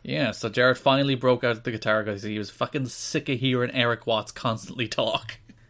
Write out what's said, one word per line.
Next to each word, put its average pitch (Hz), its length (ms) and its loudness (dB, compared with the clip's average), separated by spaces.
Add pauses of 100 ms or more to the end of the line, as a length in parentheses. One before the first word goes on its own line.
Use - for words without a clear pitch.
Yeah, 135 280 -2
so 113 180 -6
Jarrett 123 300 4
finally 139 360 4
broke 127 300 2
out 117 180 0
the - 80 -2
guitar 107 320 2
'cause 101 200 -4
he 104 160 -4
was 101 100 -6
fucking 131 380 -4
sick - 420 -4
of 131 100 0
hearing 123 340 2
Eric 120 340 0
Watts 107 260 0
constantly 113 560 -4
talk. - 460 -2 (360)